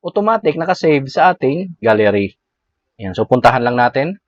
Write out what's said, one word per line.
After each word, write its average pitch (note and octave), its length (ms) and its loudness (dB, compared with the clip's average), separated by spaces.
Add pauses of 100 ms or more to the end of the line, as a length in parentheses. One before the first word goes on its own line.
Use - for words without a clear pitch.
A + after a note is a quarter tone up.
automatic G3+ 560 -2
nakasave D#3+ 500 0
sa F3 240 2
ating F3 480 -4
gallery. G#2 540 2 (680)
Ayan, F#2+ 140 -8
so A2 100 -2
puntahan B2 380 2
lang A#2+ 160 0
natin. C#3 480 0